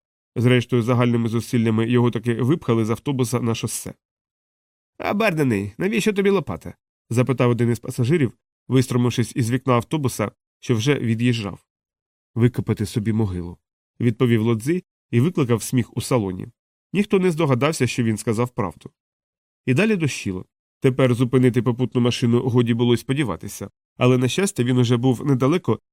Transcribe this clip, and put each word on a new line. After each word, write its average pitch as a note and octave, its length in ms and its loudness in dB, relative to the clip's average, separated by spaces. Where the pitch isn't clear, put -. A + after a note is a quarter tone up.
Зрештою, B2 460 2
загальними A#2+ 480 2
зусиллями A2+ 600 0
його A#2+ 220 2
таки A#2 220 -2
випхали A#2 520 0
з G#2+ 40 -2
автобуса B2 500 -2
на A#2 160 -2
шосе. - 380 -8
"Обернений, D3+ 640 0
навіщо G#3 360 0
тобі G3 160 0
лопата?" C3+ 440 -4
запитав B2 400 0
один A#2 220 0
із A#2 80 -4
пасажирів, C3 540 -2
вистромившись B2 680 0
із A#2 160 -2
вікна B2+ 220 0
автобуса, A#2+ 580 -2
що - 160 -2
вже C3 240 0
від'їжджав. A2+ 640 -2
"Викопати A2+ 500 0
собі G#2+ 280 -4
могилу", F2+ 440 -4
відповів A#2 420 2
Лодзи A#2 420 -2
і A#2+ 80 2
викликав B2 440 0
сміх - 340 -2
у A#2 40 -2
салоні. G2+ 460 -2
Ніхто G3 260 2
не F3+ 120 2
здогадався, C#3+ 560 0
що - 160 -2
він A2 140 0
сказав A#2 320 -2
правду. - 400 -8
І C3 80 0
далі G#3 220 2
дощило. A#2 500 -4
Тепер C3 320 2
зупинити B2+ 480 2
попутну B2 400 -2
машину A#2+ 400 2
годі A#2+ 320 2
було A#2+ 200 2
й A#2 40 2
сподіватися, G#2 720 -6
але, B2+ 200 4
на B2+ 100 0
щастя, F3+ 360 0
він B2 140 0
уже B2 200 4
був B2 280 0
недалеко C3+ 540 0